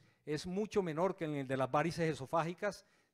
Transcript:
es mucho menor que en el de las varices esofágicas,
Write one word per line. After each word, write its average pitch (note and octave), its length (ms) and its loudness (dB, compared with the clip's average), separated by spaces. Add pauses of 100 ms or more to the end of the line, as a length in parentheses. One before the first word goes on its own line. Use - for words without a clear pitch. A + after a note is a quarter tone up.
(240)
es D3+ 220 -4
mucho G3 360 0
menor F3+ 340 0
que E3 100 -4
en D3+ 80 -2
el C#3 120 -2
de C3 120 0
las B2+ 120 2
varices D#3+ 380 2
esofágicas, E3 800 -2 (280)